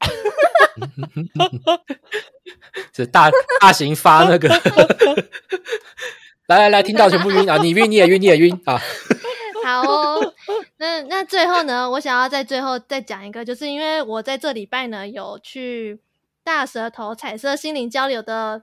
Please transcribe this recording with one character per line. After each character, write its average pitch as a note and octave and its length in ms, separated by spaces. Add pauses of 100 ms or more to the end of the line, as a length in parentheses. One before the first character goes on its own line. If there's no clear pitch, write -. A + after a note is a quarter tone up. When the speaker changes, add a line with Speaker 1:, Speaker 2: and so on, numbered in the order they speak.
Speaker 1:
<laughs> - 3000
这 B2+ 140
大-， D3+ 240 (300)
大 F#3+ 120
型 D3+ 220
发 D#3+ 300
那 F3 120
个。 D#3 120
<laughs> - 2000
来， F3 100
来， G#3 120
来， G3+ 120
听 G#3 140
到 G#3 120
全 F3 120
部 G3 100
晕 G3 180
啊， D#3 140
你 E3+ 80
晕， G#3+ 180
你 G#3+ 60
也 F#3 140
晕， F#3 120
你 G3+ 60
也 E3+ 100
晕 F3 280
啊。 B2+ 180 (840)
Speaker 2:
好 B3+ 180
哦， D4+ 520 (440)
那， D#4+ 240
那 F4+ 200
最 F4+ 240
后 F4 180
呢， B3 260
我 C4 100
想 B3+ 200
要 B3+ 80
在 C4+ 140
最 B3+ 180
后 C4 180
再 C4+ 220
讲 G3 240
一 G3+ 60
个， A3+ 140
就 B3 100
是 D4 140
因 C#4+ 100
为 D#4 240
我 A3 180
在 C4+ 160
这 C#4+ 160
礼 G#3+ 140
拜 B3+ 220
呢， G3+ 180
有 G3+ 340
去 A#3 600 (420)
大 D#4 220
舌 A#3 240
头 A3+ 260
彩 A3 220
色 C#4 180
心 D#4 200
灵 A#3+ 160
交 C4+ 180
流 A#3+ 140
的 A3 400